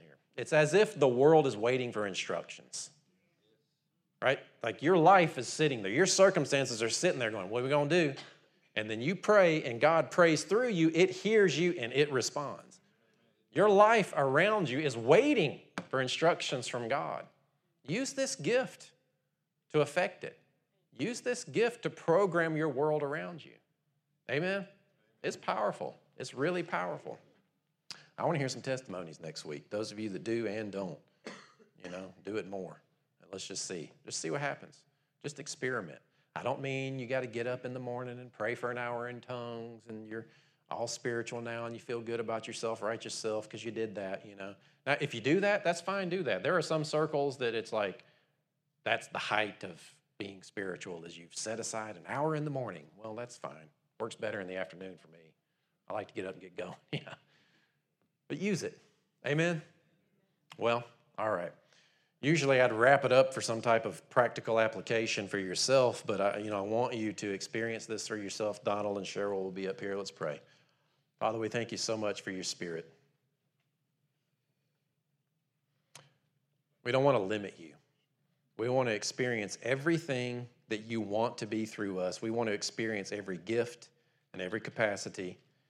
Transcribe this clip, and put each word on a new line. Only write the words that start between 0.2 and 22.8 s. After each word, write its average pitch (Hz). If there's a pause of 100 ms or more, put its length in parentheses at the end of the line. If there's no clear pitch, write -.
It's 123
as 151
if 214
the 147
world 143
is 113
waiting 120
for 104
instructions, - (1300)
right? 131 (240)
Like, 117
your 175
life 170
is 120
sitting 135
there. 95
Your 170
circumstances 139
are 113
sitting 110
there 117
going, 101
"What 120
are 127
we 135
gonna 147
do?" 160 (600)
And 110
then 110
you 160
pray, 180
and 117
God 151
prays 165
through 240
you. 165
It 180
hears 196
you, 175
and 120
it 143
responds. 131 (720)
Your 196
life 208
around 156
you 131
is 135
waiting 160 (280)
for 131
instructions 135
from 117
God. 139 (640)
Use 254
this 269
gift 220 (840)
to 151
affect 180
it. - (600)
Use 226
this 247
gift 220
to 160
program 165
your 156
world 147